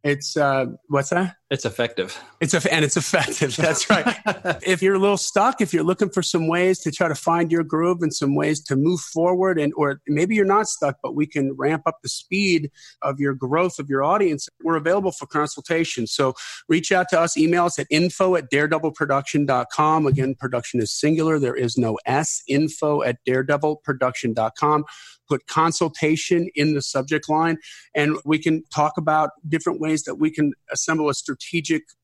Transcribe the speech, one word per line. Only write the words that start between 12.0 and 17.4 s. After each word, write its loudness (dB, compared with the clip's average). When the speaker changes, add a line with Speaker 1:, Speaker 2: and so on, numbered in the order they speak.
Speaker 1:
the -10
speed -2
of -4
your 0
growth -2
of -10
your 0
audience, 0
we're 0
available 0
for -12
consultation. -2
So 0
reach 2
out 2
to 4
us, 0
email 4